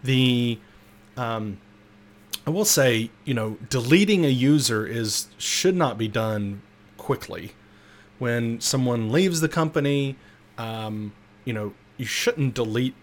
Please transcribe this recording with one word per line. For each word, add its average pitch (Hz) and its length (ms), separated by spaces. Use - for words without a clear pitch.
The, 123 560
um, 110 440
I - 20
will 190 160
say, 117 460
you 135 120
know, 110 220
deleting 170 560
a 143 40
user 127 580
is, 110 400
should - 380
not 135 220
be 113 100
done 104 560
quickly. 87 540
When 117 440
someone 120 500
leaves 170 300
the 160 80
company, 143 680
um, 110 540
you 127 80
know, 107 200
you 127 80
shouldn't 139 500
delete 123 480